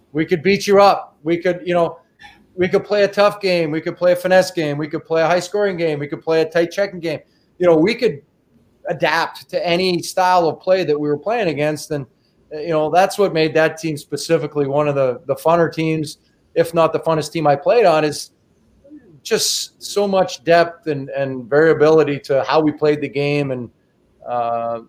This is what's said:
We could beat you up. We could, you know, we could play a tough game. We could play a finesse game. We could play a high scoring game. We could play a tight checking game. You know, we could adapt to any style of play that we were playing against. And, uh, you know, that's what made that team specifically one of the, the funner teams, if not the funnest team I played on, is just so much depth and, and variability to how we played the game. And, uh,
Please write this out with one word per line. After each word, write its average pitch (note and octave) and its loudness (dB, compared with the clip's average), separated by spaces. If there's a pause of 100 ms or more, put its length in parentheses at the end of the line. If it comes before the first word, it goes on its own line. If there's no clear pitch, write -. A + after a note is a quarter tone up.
(140)
We D#3 -2
could F3 -2
beat G3 0
you G3+ 6
up. - 2
We E3 -2
could, F3 -2
you F3 -2
know, E3 0 (560)
we F3+ -2
could G3 0
play G#3 2
a G3 4
tough G3+ 0
game. F3 0
We D#3 -4
could E3+ -8
play F3+ 2
a - 2
finesse F#3 2
game. D3 -2
We D3+ -6
could D3+ -8
play D#3+ 0
a D#3 2
high F3 2
scoring G3 -2
game. D#3+ -2
We D3 -6
could D#3+ -10
play D#3+ 0
a D#3+ -2
tight E3+ 0
checking G3 -4
game. D#3 -6 (380)
You F3+ 2
know, E3 6
we F#3 2
could F#3+ -2 (640)
adapt D#3+ -2
to E3+ -6
any F3 0
style F3+ 0
of D3+ -4
play F#3 0
that D3 0
we D3 -4
were D3 0
playing G#3 -2
against. D3 -4
And, C#3+ -6 (480)
uh, D3+ -12
you E3 -8
know, D#3 0
that's F#3 2
what F#3+ 2
made D#3+ 0
that D#3 2
team D#3 -6
specifically D3 -4
one D3 0
of C#3+ -2
the, B2+ -2
the C3+ -2
funner E3 2
teams, D#3+ -6 (360)
if D#3+ 0
not D#3+ 2
the D#3 -4
funnest D#3 -2
team D#3+ -2
I C#3+ 4
played G3+ 2
on, D#3 4
is - -6 (920)
just - -4
so G3+ -2
much F#3 -2
depth E3+ 2
and, C#3 -6
and C3 -6
variability D3 4
to C3+ 0
how C#3 2
we D3+ 2
played D3+ 0
the C#3 -6
game. C#3+ -2
And, B2 -8 (580)
uh, A#2 -4